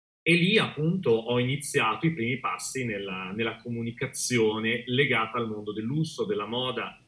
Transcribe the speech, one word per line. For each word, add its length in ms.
E 100
lì 220
appunto 540
ho 280
iniziato 640
i 80
primi 260
passi 460
nella, 460
nella 260
comunicazione 1300
legata 500
al 120
mondo 240
del 100
lusso, 420
della 200
moda 520